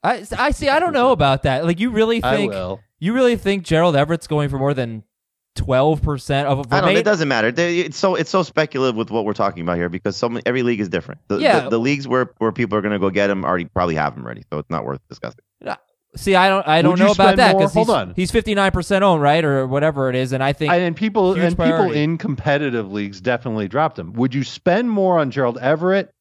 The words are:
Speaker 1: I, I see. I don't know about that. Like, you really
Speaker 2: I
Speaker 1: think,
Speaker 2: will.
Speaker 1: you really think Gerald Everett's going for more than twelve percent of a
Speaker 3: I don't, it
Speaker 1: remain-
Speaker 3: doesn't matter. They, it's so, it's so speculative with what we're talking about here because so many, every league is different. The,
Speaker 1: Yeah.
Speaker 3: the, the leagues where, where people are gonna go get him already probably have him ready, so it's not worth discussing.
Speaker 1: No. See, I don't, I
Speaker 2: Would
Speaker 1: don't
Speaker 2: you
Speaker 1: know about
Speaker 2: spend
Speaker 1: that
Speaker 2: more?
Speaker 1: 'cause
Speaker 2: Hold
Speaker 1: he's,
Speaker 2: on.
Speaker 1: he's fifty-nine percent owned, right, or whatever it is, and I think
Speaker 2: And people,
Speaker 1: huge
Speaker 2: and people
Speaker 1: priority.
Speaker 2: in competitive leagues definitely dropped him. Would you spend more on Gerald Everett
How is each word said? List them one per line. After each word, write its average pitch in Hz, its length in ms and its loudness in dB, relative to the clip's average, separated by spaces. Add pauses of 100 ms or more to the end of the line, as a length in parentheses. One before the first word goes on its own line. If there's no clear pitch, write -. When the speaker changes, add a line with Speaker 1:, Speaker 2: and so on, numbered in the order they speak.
Speaker 1:
I, 208 220 -2 (100)
I 269 140 0
see. 277 180 -2
I 285 120 2
don't 349 140 0
know 262 180 4
about 139 320 2
that. 139 200 0
Like, 170 140 0
you 240 120 -2
really 220 340 0
Speaker 2:
I 127 120 2
Speaker 1:
think, 101 160 0
Speaker 2:
will. 95 280 -6 (180)
Speaker 1:
you 196 160 -2
really 247 220 4
think 196 260 -2
Gerald 165 320 2
Everett's 151 320 0
going 147 220 -2
for 135 100 -6
more 139 160 0
than 117 300 -6 (500)
twelve 135 480 2
percent 143 460 -2
of 139 100 0
a 143 40 -6 (120)
Speaker 3:
I 190 60 2
don't, 180 80 2
it 190 40 4
Speaker 1:
remain- 214 120 2
Speaker 3:
doesn't 180 240 0
matter. 120 240 2
They, 170 280 0
it's 156 180 -6
so, 190 180 2
it's 160 140 -2
so 185 120 2
speculative 131 540 0
with 110 160 -4
what 110 120 -2
we're 104 80 -2
talking 98 300 -2
about 87 140 -2
here 87 120 -2
because 92 280 -6
so 120 120 -2
many, 117 160 -6
every 123 200 0
league 120 160 0
is 101 80 -2
different. - 400 -6
The, 101 100 -2
Speaker 1:
Yeah. 208 220 4
Speaker 3:
the, 131 100 -6
the 113 80 2
leagues 135 300 -2
where, 127 300 0
where 113 120 0
people 104 260 -2
are 107 40 2
gonna 104 180 -2
go 95 120 0
get 101 200 2
him 95 140 -2
already 87 220 -2
probably 90 280 -2
have 73 220 -2
him 62 100 -14
ready, 58 240 -14
so 76 80 -6
it's 73 120 -10
not 73 140 -6
worth 67 140 -8 (100)
discussing. - 300 -14 (220)
Speaker 1:
No. - 160 -10 (400)
See, 190 180 0
I 185 140 4
don't, 196 180 0
I 156 120 4
Speaker 2:
Would 170 40 2
Speaker 1:
don't 180 160 4
Speaker 2:
you 185 60 2
Speaker 1:
know 202 80 4
about 196 160 2
Speaker 2:
spend 196 100 4
Speaker 1:
that 220 140 6
Speaker 2:
more? 190 100 4
Speaker 1:
'cause 196 120 0
Speaker 2:
Hold 220 120 2
Speaker 1:
he's, 226 80 2
Speaker 2:
on. 92 220 -2
Speaker 1:
he's 180 160 -2
fifty-nine 202 400 0
percent 190 320 0
owned, 170 180 4
right, 151 220 4
or 135 240 0
whatever 139 420 0
it 127 60 -2
is, 131 160 -2
and 135 100 -2
I 139 100 0
think 156 200 0
Speaker 2:
And 175 240 0
people, 202 380 2
Speaker 1:
huge 180 100 0
Speaker 2:
and 170 120 2
people 170 140 2
Speaker 1:
priority. 151 320 2
Speaker 2:
in 160 160 0
competitive 139 720 -2
leagues 101 280 -6
definitely 113 480 -4
dropped 151 320 -2
him. 87 140 -12
Would 120 200 -2
you 139 80 -2
spend 214 480 0
more 190 300 2
on 139 100 0
Gerald 120 280 -2
Everett 170 640 0